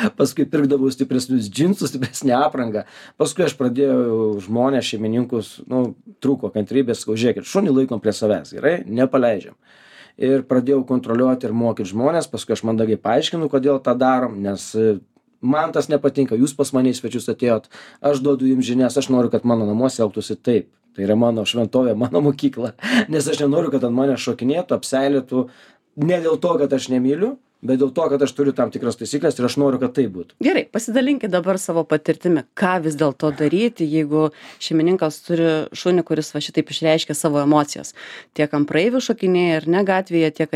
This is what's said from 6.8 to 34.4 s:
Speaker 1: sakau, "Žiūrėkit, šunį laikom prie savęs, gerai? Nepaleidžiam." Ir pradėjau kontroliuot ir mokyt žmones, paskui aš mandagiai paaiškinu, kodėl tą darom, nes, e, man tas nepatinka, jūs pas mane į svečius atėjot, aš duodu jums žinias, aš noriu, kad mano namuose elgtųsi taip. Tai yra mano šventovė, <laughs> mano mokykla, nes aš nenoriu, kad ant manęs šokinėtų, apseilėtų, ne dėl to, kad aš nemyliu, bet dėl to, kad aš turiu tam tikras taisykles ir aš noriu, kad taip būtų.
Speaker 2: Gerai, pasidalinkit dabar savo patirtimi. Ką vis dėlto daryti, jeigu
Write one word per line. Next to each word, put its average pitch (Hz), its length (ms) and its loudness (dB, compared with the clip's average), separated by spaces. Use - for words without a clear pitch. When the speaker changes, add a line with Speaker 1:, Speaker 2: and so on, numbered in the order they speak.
Speaker 1:
sakau, 107 100 -2
"Žiūrėkit, 110 320 0
šunį 196 320 0
laikom 131 240 0
prie 107 100 2
savęs, 101 460 -2
gerai? 165 280 0
Nepaleidžiam." 120 680 0
Ir 131 240 2
pradėjau 127 440 2
kontroliuot 127 580 0
ir 113 80 -2
mokyt 113 380 -2
žmones, 143 400 0
paskui - 240 -6
aš - 80 -8
mandagiai 110 340 2
paaiškinu, 151 540 0
kodėl 135 320 2
tą 123 160 0
darom, 127 440 0
nes, 98 320 -6
e, 110 240 2
man 151 300 0
tas 151 160 0
nepatinka, 139 500 0
jūs 143 180 2
pas 139 160 -2
mane 127 180 2
į 120 40 0
svečius 120 340 -6
atėjot, 117 360 0
aš 143 220 2
duodu 135 240 2
jums 131 180 2
žinias, 123 320 0
aš 139 140 -2
noriu, 123 200 4
kad 113 140 0
mano 113 220 2
namuose 117 360 0
elgtųsi 107 340 -4
taip. 117 320 0
Tai 98 80 -6
yra 104 140 2
mano 117 260 2
šventovė, 117 560 0
<laughs> 117 60 0
mano 120 160 0
mokykla, 135 520 0
nes 151 180 -2
aš 147 140 -2
nenoriu, 151 300 0
kad 135 120 0
ant 120 120 0
manęs 131 280 0
šokinėtų, 131 560 -2
apseilėtų, 131 680 -2
ne 170 260 0
dėl 160 160 0
to, 175 200 0
kad 139 140 0
aš 131 160 -2
nemyliu, 143 480 0
bet 127 160 0
dėl 135 160 2
to, 170 140 4
kad 139 100 2
aš 131 160 2
turiu 143 160 2
tam 123 160 0
tikras 117 320 -4
taisykles 143 380 -2
ir 123 80 0
aš 120 100 0
noriu, 139 240 2
kad 127 160 -2
taip 123 160 2
būtų. 90 220 -12
Speaker 2:
Gerai, 349 240 2
pasidalinkit 247 640 -2
dabar 180 240 0
savo 175 320 -2
patirtimi. 156 540 0
Ką 185 220 0
vis 156 160 -2
dėlto 151 320 0
daryti, 165 560 0
jeigu 156 380 0